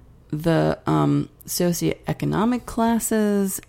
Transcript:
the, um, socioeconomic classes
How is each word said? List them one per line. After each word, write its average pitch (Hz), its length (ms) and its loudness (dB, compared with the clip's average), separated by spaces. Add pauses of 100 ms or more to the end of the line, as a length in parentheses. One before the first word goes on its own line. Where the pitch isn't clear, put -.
(300)
the, 156 560 2
um, 147 440 2 (180)
socioeconomic 175 1160 -2
classes 214 1040 0